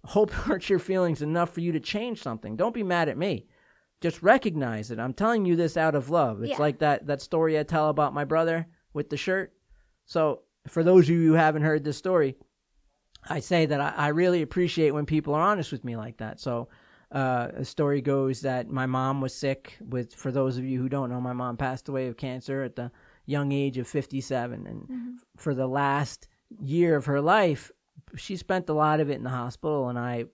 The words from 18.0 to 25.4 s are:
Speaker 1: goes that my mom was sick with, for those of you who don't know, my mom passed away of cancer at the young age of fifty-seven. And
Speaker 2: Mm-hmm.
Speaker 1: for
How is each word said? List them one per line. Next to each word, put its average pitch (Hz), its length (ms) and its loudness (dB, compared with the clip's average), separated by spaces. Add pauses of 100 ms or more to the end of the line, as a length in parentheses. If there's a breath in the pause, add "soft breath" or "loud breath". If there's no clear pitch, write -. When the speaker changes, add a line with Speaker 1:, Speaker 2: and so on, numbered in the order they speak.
Speaker 1:
goes 135 380 0
that 127 280 -2
my 131 180 -2
mom 131 340 -2
was 131 120 -4
sick - 480 -6
with, 123 340 -6
for 131 180 -6
those 131 260 0
of 127 60 -4
you 131 180 -2
who 131 60 -2
don't 131 220 -4
know, 123 100 -4
my 123 120 -4
mom 123 240 -6
passed 131 320 -6
away 131 200 -4
of 117 80 -8
cancer 135 460 -6
at 127 120 -6
the 120 160 -8 (340 soft breath)
young 143 280 0
age 139 260 0
of 120 80 -4
fifty-seven. 123 800 -4
And 110 160 -12
Speaker 2:
Mm-hmm. 247 280 -10 (260)
Speaker 1:
for 143 180 -4